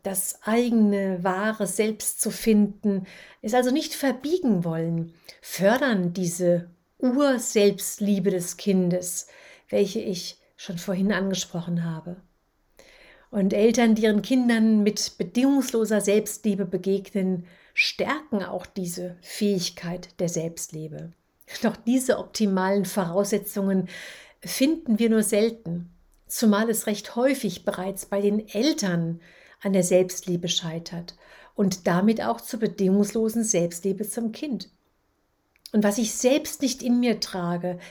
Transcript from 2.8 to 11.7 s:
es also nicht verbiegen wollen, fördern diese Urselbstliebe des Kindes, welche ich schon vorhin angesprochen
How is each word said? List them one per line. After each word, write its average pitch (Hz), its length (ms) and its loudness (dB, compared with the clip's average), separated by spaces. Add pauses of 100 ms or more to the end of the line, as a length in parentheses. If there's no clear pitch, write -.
es 214 120 -6
also 247 180 4
nicht 302 240 -2
verbiegen 262 680 0
wollen, 165 480 -4 (280)
fördern 202 680 2
diese 175 580 0 (300)
Urselbstliebe 214 1300 2
des 180 280 -2
Kindes, 180 720 0 (420)
welche 208 300 0
ich 185 380 -6 (200)
schon 180 200 -10
vorhin 190 360 0
angesprochen 175 720 -4